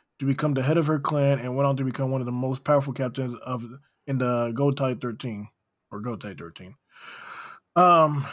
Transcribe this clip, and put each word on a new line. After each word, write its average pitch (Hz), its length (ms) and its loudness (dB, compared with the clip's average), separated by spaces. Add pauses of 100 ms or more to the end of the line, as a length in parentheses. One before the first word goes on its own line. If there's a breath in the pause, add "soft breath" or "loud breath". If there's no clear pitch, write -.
(180)
to 139 80 -6
become 139 280 2
the 135 80 0
head 151 140 4
of 160 100 4
her 156 120 2
clan 139 400 2
and 123 180 -4
went 139 100 2
on 139 100 2
to 135 80 -2
become 131 260 -2
one 131 100 -2
of 123 60 -4
the 123 60 -4
most 131 320 -4
powerful 143 280 2
captains 127 460 -4
of, 123 260 -8 (420)
in 135 120 -2
the 120 360 0
Gotai 135 460 0
thirteen, 110 480 -8 (420)
or 104 120 -10
Gotai 107 340 -8
thirteen. 87 380 -16 (1000 loud breath)
Um, 160 560 6